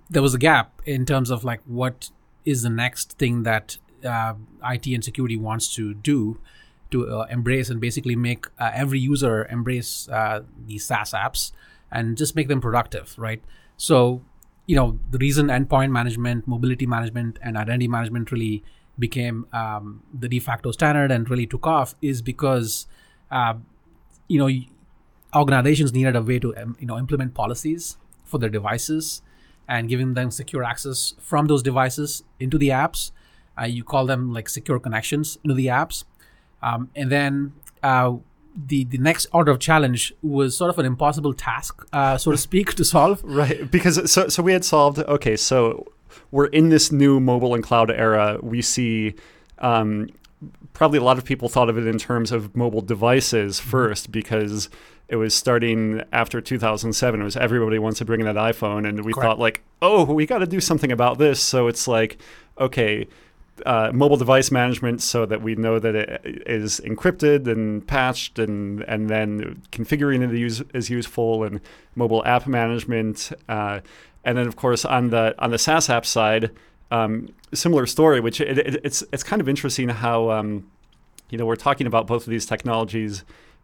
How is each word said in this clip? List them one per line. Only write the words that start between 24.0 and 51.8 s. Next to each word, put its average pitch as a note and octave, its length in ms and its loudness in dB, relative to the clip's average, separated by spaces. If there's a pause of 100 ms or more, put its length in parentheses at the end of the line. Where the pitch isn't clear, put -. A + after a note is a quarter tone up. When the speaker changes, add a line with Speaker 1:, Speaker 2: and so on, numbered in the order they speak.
Speaker 1:
you D#3+ 100 2
know, C#3 80 4
y-, C3 220 -2 (640)
organizations C#3 580 4
needed B2+ 220 2
a A#2 80 2
way B2 160 0
to, A#2+ 180 -4
um, A#2 220 -10
you C3 80 -10
know, A2+ 120 -6
implement B2+ 360 -4
policies D3+ 640 -6 (280)
for D3 140 -6
their A2+ 120 0
devices A#2 720 -4 (440)
and A#2 220 -4
giving B2+ 260 0
them B2 160 -2
secure C3 320 -8
access B2+ 560 -6
from D3+ 280 0
those C#3+ 160 4
devices C3 600 -2 (160)
into C3 200 -2
the C#3 100 4
apps. C3+ 440 -2 (460)
Uh, A#2 60 -6
you A#2+ 180 -4
call C3+ 240 0
them, B2+ 260 -2
like, A2+ 160 -8
secure B2+ 300 -4
connections B2+ 640 -4
into C#3+ 120 0
the C3 120 0
apps. C3 380 -2 (580)
Um, A#2+ 320 -4
and C3+ 160 -4
then, C#3 440 0 (280)
uh, B2+ 340 2 (380)
the, C#3 300 -2
the B2 140 -4
next D#3+ 340 2
order E3 180 6
of B2+ 80 4
challenge C#3+ 640 2
was C#3 340 0
sort F3 140 0
of F3 100 0
an C#3+ 60 2
impossible C#3+ 480 0
task, - 640 -8
uh, C3+ 240 2
so - 120 2
to D3 60 4
speak, - 380 0
to F3 100 0
solve. E3+ 400 4
Speaker 2:
<laughs> - 0 -
Right, C#3 460 0
because F3 420 4
so, F#3+ 160 6
so - 140 -2
we F#3 100 4
had F#3 120 2
solved, C#3+ 340 4
okay, C3+ 380 0
so A#2+ 500 2 (440)
we're C#3 160 4
in D#3+ 220 6
this D#3 240 6
new C#3 260 6
mobile B2 360 4
and A#2 100 0
cloud A#2 260 4
era. A2 520 2
We A#2 180 -4
see, A2+ 540 -2 (460)
um, A2 480 0 (640)
probably D3+ 240 4
a C3 40 4
lot B2+ 140 6
of B2+ 80 -6
people C3 240 -4
thought A#2+ 220 4
of A2 80 0
it A2+ 80 -2